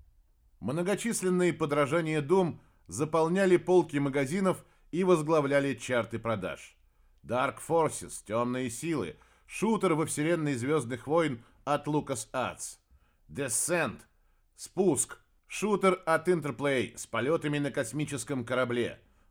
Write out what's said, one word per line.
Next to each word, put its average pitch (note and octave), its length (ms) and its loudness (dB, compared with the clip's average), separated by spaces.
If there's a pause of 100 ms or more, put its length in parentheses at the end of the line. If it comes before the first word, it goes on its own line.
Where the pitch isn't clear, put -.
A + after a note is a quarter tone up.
(600)
Многочисленные F3+ 920 0
подражания D#3 680 0
Doom D#3+ 380 2 (280)
заполняли E3 680 2
полки E3+ 400 4
магазинов C#3+ 680 0 (260)
и F3+ 140 0
возглавляли D3 680 4
чарты A#2 460 -2
продаж. F#2+ 560 -6 (480)
Dark B2 440 -2
Forces, D3+ 580 0
Тёмные B2 460 -2
силы, B2+ 440 -4 (300)
шутер F#3+ 480 0
во D3+ 140 0
вселенной D3+ 480 0
Звёздных B2 500 -2
войн D3 380 0 (220)
от C#3+ 200 0
LucasArts. C3 920 -4 (500)
Descent, C#3+ 720 -2 (560)
Спуск, - 640 0 (260)
шутер F#3+ 600 2
от D#3+ 200 2
Interplay C#3 720 0
с - 80 -12
полётами D3 540 -2
на C#3+ 100 -2
космическом C#3+ 720 -4
корабле. A#2+ 560 0 (320)